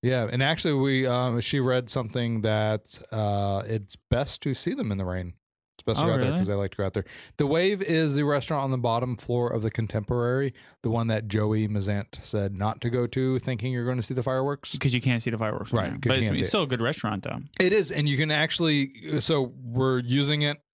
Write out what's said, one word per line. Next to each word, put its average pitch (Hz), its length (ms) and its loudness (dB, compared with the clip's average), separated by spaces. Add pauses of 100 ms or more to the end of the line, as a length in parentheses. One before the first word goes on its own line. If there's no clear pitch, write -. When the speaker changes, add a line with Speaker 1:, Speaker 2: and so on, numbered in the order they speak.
Speaker 1:
Yeah, 123 280 2
and 123 120 0
actually, 156 300 2
we, 131 340 2
um, 123 320 2
she 139 220 0
read 127 280 2
something 117 520 -2
that, 107 580 0 (120)
uh, 101 540 0
it's 107 300 -6 (160)
best 127 320 -2
to 139 100 -2
see 175 200 -4
them 226 180 -4
in 98 60 -2
the 95 80 -4
rain. 90 280 -6 (440)
It's - 80 -10
best 110 160 0
to 160 40 4
Speaker 2:
Oh, - 40 4
Speaker 1:
go 113 40 4
out - 40 2
there 127 100 2
Speaker 2:
really? 170 120 0
Speaker 1:
'cause 185 80 2
they 101 80 0
like 98 160 -2
to - 60 -20
go 101 80 0
out 95 80 -2
there. 98 120 -2 (320)
The 147 100 2
Wave 180 340 2
is 160 340 2
the 147 80 2
restaurant 143 420 0
on 135 60 0
the 131 60 0
bottom 120 380 0
floor 120 320 -2
of 120 140 0
the 107 100 0
Contemporary, 120 800 -2 (300)
the 117 80 -2
one 117 160 0
that 107 220 0
Joey 107 400 2
Mazant 101 540 -2
said 98 300 -2
not 101 280 -2
to 120 80 -2
go 120 180 0
to, 131 320 0
thinking 123 320 -4
you're 123 140 -2
gonna 127 180 0
see 131 100 -4
the 127 100 0
fireworks. 135 540 -2
Speaker 2:
'Cause 135 160 2
you 123 80 4
can't 120 220 2
see 120 80 0
the 117 60 -2
fireworks 107 320 -2
from 117 100 2
Speaker 1:
Right, 95 60 0
Speaker 2:
there. - 80 -4
Speaker 1:
'cause - 100 -8
Speaker 2:
But 127 140 4
Speaker 1:
you 127 60 2
Speaker 2:
it's, 110 40 2
Speaker 1:
can't 101 100 2
see - 40 0
Speaker 2:
it's 80 60 0
Speaker 1:
it. - 20 0
Speaker 2:
still 202 140 2
a 147 40 -2
good 123 140 -2
restaurant, 110 420 -2
though. - 160 -6 (200)
Speaker 1:
It 180 120 6
is, 196 180 2
and 147 180 0
you 143 100 2
can 156 120 0
actually, 151 920 0
so 139 320 0 (100)
we're 127 360 2
using 139 420 2
it, 147 160 0 (160)